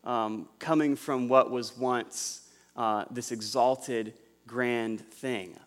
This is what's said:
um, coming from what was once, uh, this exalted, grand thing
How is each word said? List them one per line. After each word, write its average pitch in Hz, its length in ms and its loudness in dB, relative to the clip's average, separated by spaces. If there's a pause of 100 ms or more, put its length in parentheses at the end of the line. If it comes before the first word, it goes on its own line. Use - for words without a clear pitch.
um, 110 440 -2 (120)
coming 151 360 2
from 127 320 -2
what 131 220 6
was 120 260 -4
once, - 720 -4 (280)
uh, 110 340 0
this 120 220 -8
exalted, 117 800 0 (320)
grand 117 560 -2
thing 107 520 -8 (140)